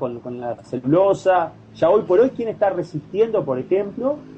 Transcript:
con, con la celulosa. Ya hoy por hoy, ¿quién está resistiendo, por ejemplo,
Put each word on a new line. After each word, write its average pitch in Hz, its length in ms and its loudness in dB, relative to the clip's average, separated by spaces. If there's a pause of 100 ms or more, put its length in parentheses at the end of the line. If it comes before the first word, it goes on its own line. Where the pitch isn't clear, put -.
con, 120 180 -6
con 123 220 -12
la 120 240 -6
celulosa. 170 880 2 (240)
Ya 160 140 2
hoy 208 120 4
por 180 160 4
hoy, 254 120 4
¿quién 233 180 -6
está 202 220 0
resistiendo, 185 720 -2
por 131 140 -4
ejemplo, 202 580 -2 (220)